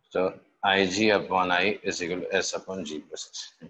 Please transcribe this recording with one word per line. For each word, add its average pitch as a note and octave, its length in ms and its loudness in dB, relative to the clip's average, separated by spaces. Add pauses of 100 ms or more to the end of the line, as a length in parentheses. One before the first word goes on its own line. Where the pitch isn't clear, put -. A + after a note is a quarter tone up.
(120)
तो F#2 320 -2 (220)
आईजी G2 440 4
upon F#2 400 2
I F2+ 360 2
is F2+ 160 -4
equal F2+ 180 -4
to F#2+ 140 -4
S F2+ 200 0
upon F#2+ 300 -8
G D2 60 -10
plus D2+ 400 -12
S। - 100 -12 (300)